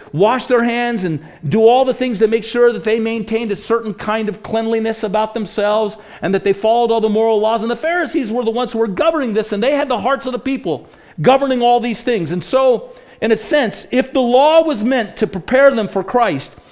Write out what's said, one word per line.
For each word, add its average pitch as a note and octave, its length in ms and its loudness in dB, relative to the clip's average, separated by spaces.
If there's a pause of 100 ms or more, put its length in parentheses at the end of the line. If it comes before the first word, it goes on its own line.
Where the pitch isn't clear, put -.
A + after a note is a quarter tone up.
(140)
wash G#3+ 320 2
their A#3+ 180 2
hands A#3+ 400 -2
and D#3+ 160 -2 (300)
do A3 180 4
all B3+ 160 4
the B3+ 100 0
things B3 240 -2
to G#3+ 80 4
make A3 200 0
sure A#3+ 260 2
that G#3+ 140 -8
they A3 160 0
maintained A3+ 500 -4
a G3 40 -2
certain A3+ 380 -4
kind G#3+ 360 -4
of F#3 120 -12
cleanliness A3+ 640 -2
about G#3+ 300 -2
themselves G#3 640 -2 (240)
and F#3+ 120 0
that F#3+ 120 0
they G3 80 4
followed A3+ 360 2
all A3+ 120 2
the A3 80 0
moral A3 280 2
laws. G#3+ 240 0
And A3+ 80 -4
the A#3+ 60 -2
Pharisees D4+ 560 -2
were A#3 140 -2
the A3 60 0
ones A#3 200 -4
who A3+ 80 -4
were A3+ 80 2
governing C4+ 460 -2
this, G#3+ 180 -2
and G#3 100 -4
they C4+ 120 2
had C#4+ 160 -2
the A#3 100 -2
hearts C4 260 -2
of B3+ 60 -4
the B3 80 -6
people B3 480 -4 (340)
governing C4 400 4
all A#3+ 200 4
these A#3 200 -4
things. F3+ 300 -2
And F3+ 100 -4
so, B3+ 520 0 (280)
in A3+ 120 0
a - 20 4
sense, C4 560 -2
if B3+ 220 0
the C4+ 80 2
law C#4+ 420 4
was A#3+ 220 -2
meant B3 320 -2
to A3 100 0
prepare B3+ 420 2
them A3+ 200 0
for F#3+ 120 -4
Christ, F#3+ 540 -2 (160)